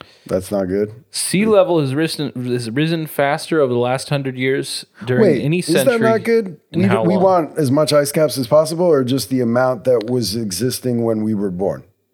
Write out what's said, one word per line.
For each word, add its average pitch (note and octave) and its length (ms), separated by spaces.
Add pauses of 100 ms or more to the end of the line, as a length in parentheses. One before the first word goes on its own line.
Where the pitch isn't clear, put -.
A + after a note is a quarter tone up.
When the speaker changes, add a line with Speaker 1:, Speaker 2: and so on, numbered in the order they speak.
(280)
Speaker 1:
That's F#2 240
not G2 140
good. G2+ 440
Speaker 2:
Sea - 360
level F#3 360
has C3 140
risen, D#3 360 (140)
has A#2+ 240
risen D#3 380
faster D3+ 520
over C3 140
the A#2+ 60
last B2 300
hundred C3+ 280
years C3 480 (200)
during B2 180
Speaker 1:
Wait, D#3 200
Speaker 2:
any D#3 160
Speaker 1:
is E3+ 80
that D3+ 200
Speaker 2:
century. A#3 220
Speaker 1:
not A3+ 140
good? A3+ 360 (120)
Speaker 2:
And E3 120
Speaker 1:
We, G3 40
Speaker 2:
how - 160
Speaker 1:
we - 120
Speaker 2:
long? F3+ 80
Speaker 1:
want F3+ 340
as D3 140
much D3 200
ice D3 200
caps D3 260
as C3 100
possible, D#3+ 380
or D3+ 180
just B2+ 260
the C3 120
amount B2 440
that A#2+ 260
was A2+ 240
existing A#2 680
when A2+ 200
we A2 100
were G2+ 160
born? F2 340 (300)